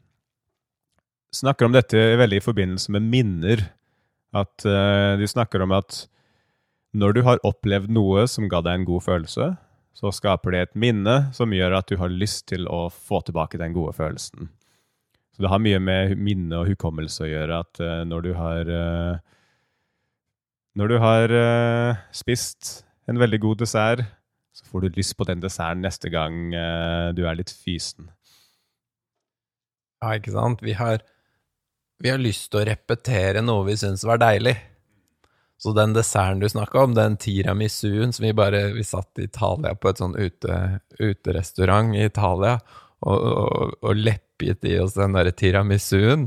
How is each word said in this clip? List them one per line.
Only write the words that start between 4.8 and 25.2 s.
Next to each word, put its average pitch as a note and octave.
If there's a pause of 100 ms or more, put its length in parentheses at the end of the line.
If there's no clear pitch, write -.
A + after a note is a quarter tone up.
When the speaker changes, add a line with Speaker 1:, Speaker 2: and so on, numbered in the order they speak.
Speaker 1:
de G2+
snakker G#2
om F#2+
at - (880)
når G#2
du B2
har B2
opplevd G2+
noe G#2+
som G#2+
ga F2
deg F2
en F#2
god F2
følelse, G2+ (380)
så G2+
skaper G#2
det F2+
et F2+
minne A#2+
som A#2
gjør F#2
at F#2+
du G2
har F2+
lyst F2+
til F2+
å F2
få -
tilbake E2
den E2
gode E2
følelsen. - (880)
Så -
det F#2+
har F#2+
mye G#2
med F#2+
hu-, G2
minne F#2+
og E2+
hukommelse D#2+
å D#2
gjøre, D#2
at, -
eh, E2+
når E2+
du F2+
har, E2
eh, E2+ (1600)
når G#2
du A#2
har, A2+
eh, A#2 (160)
spist - (240)
en A#2
veldig A2
god G#2+
dessert, A#2 (480)
så -
får F#2
du F#2
lyst F#2
på -